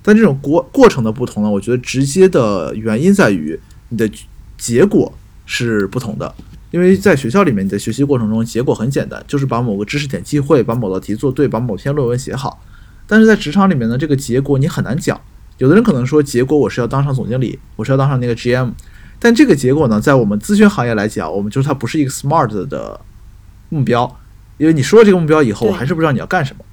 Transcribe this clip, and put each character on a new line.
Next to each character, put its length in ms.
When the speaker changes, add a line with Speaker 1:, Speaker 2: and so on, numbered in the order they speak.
Speaker 1:
但 140
这 80
种 180
过-， 200
过 160
程 160
的 80
不 140
同 180
呢， 80
我 80
觉 120
得 80
直 260
接 240
的 440
原 300
因 100
在 180
于 280
你 80
的 120
结 280
果 260
是 420
不 120
同 180
的。 160
因 80
为 160
在 180
学 160
校 140
里 80
面， 140
你 40
的 80
学 140
习 100
过 160
程 120
中 160
结 180
果 100
很 160
简 200
单， 180
就 100
是 80
把 160
某 140
个 80
知 160
识 80
点 160
记 160
会， 240
把 100
某 160
道 80
题 160
做 160
对， 200
把 100
某 160
篇 180
论 140
文 100
写 160
好。 300
但 140
是 60
在 100
职 160
场 180
里 60
面 140
呢， 80
这 100
个 80
结 240
果 180
你 120
很 160
难 120
讲。 220
有 100
的 80
人 80
可 80
能 140
说 180
结 220
果 120
我 120
是 100
要 80
当 160
上 100
总 140
经 140
理， 180
我 80
是 80
要 60
当 100
上 140
那 40
个 80
G 220
M， 140
但 160
这 100
个 80
结 200
果 160
呢， 100
在 160
我 80
们 160
咨 160
询 140
行 180
业 80
来 100
讲， 240
我 120
们 100
就 100
是 60
它 60
不 120
是 140
一 60
个 40
smart 380
的 320
目 160
标， 340
因 80
为 60
你 100
说 180
了 40
这 80
个 60
目 100
标 160
以 80
后， 160
Speaker 2:
对。 60
Speaker 1:
我 20
还 100
是 80
不 60
知 60
道 80
你 60
要 60
干 200
什 100
么。 180